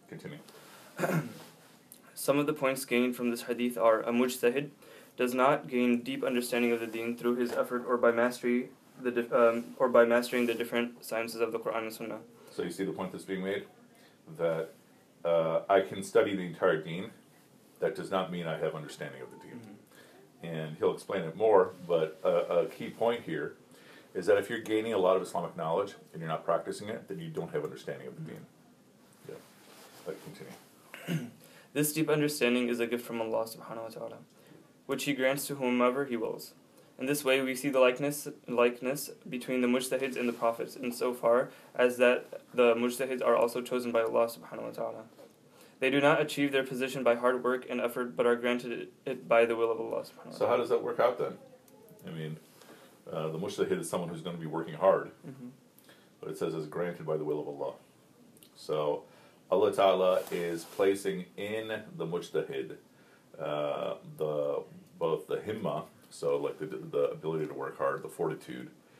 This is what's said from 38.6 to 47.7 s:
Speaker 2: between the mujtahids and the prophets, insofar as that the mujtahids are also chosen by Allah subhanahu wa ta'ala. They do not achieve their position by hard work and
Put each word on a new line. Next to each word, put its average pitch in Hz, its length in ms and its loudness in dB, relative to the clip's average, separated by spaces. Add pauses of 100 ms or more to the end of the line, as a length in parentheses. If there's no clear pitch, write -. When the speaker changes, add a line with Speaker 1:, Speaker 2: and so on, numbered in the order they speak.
Speaker 2:
between 127 300 -2
the 123 80 4
mujtahids 127 480 0
and 120 140 0
the - 20 0
prophets, 117 460 -2
insofar 123 720 2 (260)
as 123 220 4
that 123 300 4 (260)
the 120 220 6
mujtahids 123 460 -2
are 117 140 4
also 120 260 2
chosen 120 300 -4
by 113 120 4
Allah 117 240 2
subhanahu - 340 -12
wa 113 80 -8
ta'ala. 113 340 -8 (800)
They 131 80 4
do 143 100 4
not 147 220 6
achieve 143 320 0
their 135 100 2
position 131 400 -4
by 120 120 6
hard 123 280 2
work 127 260 0
and 123 120 -4